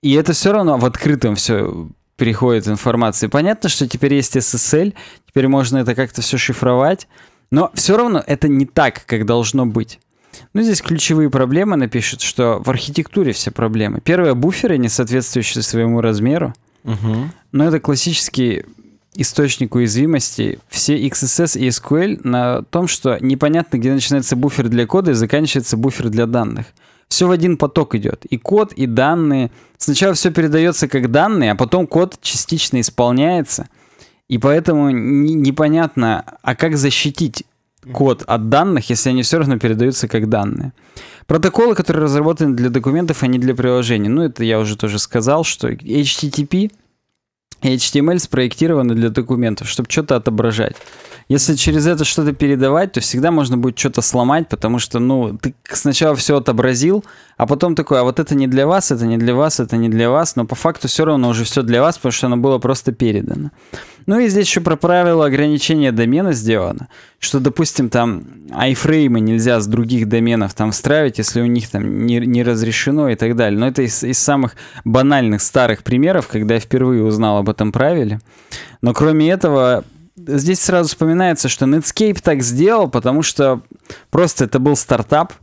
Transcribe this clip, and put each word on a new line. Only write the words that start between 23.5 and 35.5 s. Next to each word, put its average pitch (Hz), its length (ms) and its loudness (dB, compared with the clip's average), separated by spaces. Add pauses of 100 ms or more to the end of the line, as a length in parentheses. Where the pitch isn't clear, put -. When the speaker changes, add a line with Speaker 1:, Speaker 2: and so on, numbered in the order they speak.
Speaker 1:
где 123 160 0
начинается 135 420 0
буфер 127 340 0
для 120 180 0
кода 185 240 2
и - 20 4
заканчивается 123 640 0
буфер 120 320 -2
для 113 160 0
данных. 113 400 -4 (480)
Все 185 140 2
в 180 40 4
один 175 260 2
поток 147 360 0
идет. 107 320 -4
И 131 120 -4
код, 208 360 0
и 131 140 -2
данные. 135 640 2 (260)
Сначала 185 360 0
все 170 180 0
передается 160 560 2
как 127 240 -2
данные, 151 400 2
а 101 40 0
потом 143 300 0
код 175 380 0
частично - 560 -4
исполняется. 131 880 0 (640)
И 120 80 0
поэтому 147 500 2
не-, 139 460 2
непонятно, 139 880 2 (180)